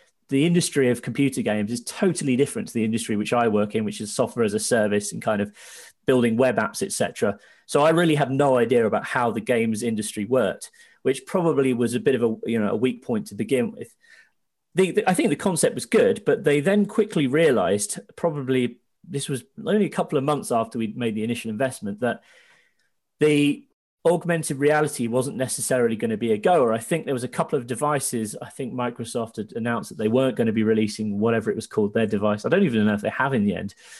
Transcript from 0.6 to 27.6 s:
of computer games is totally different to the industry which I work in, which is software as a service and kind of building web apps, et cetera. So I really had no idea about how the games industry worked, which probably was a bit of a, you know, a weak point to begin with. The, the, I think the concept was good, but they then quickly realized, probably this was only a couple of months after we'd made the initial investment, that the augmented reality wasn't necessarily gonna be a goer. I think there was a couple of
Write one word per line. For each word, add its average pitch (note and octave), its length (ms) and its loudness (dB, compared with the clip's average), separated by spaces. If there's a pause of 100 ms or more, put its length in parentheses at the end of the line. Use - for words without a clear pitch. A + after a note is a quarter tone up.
of A#2+ 120 0
computer C3 400 -2
games G#2+ 300 -2
is A#2+ 120 -4
totally D3 520 0
different A#2+ 320 -2
to - 60 -14
the A2+ 100 0
industry A2+ 320 -2
which G#2 180 -2
I A#2 140 4
work G#2 280 2
in, A2 100 -2
which G#2+ 160 -8
is A2 120 -8
software A#3 320 0
as G3+ 80 0
a D3+ 60 -2
service G#2+ 540 0
and - 80 -10
kind G#3+ 200 0
of G#3 100 -6 (540)
building A#2+ 320 2
web B2 200 2
apps, - 260 -4
et - 80 -4
cetera. - 480 -2 (260)
So C#3+ 160 2
I D#3 80 6
really E3 260 4
had C#3 160 0
no C3+ 260 4
idea A#2+ 280 4
about G#2+ 200 0
how A#2+ 260 0
the G#2+ 100 -4
games A2+ 420 0
industry G#2+ 420 -4
worked, A2+ 460 0 (320)
which C3 220 -2
probably C#3+ 480 0
was A#2+ 220 0
a A#2+ 40 -2
bit B2+ 160 2
of A#2 80 0
a, A2 120 2 (100)
you A2+ 140 -2
know, G#2 120 0
a G#2 40 0
weak A#2+ 280 -2
point A2+ 240 -4
to G2+ 80 -16
begin A2+ 360 -2
with. - 240 -16 (800)
The, F3 160 2
the, G3 180 0
I F#3 40 2
think C4 160 2
the C#3+ 60 0
concept E3+ 400 0
was B2 100 -8
good, - 400 2
but D3+ 180 2
they D3 160 4
then G3 260 2
quickly G3+ 420 0
realized, A#2+ 720 2 (160)
probably C3 640 -2 (280)
this C#3 220 -8
was C3 140 -6 (220)
only G3+ 200 2
a - 40 -2
couple E3 280 -2
of C3 60 0
months C#3 280 -2
after A2+ 260 -2
we'd A2+ 200 -4
made A#2 180 -2
the G#2+ 80 -4
initial A2+ 260 -4
investment, G#2+ 520 -4
that A#2+ 200 -2 (960)
the D3 440 2 (420)
augmented E3 520 0
reality C#3+ 500 2
wasn't A#2 280 -2
necessarily B2 600 0
gonna A2+ 200 -2
be A2+ 160 -2
a G#2+ 60 2
goer. C3 340 4
I A2+ 60 2
think - 260 -4
there C#3 100 -4
was B2 120 -4
a - 20 -4
couple D#3+ 300 -2
of A#2+ 100 -8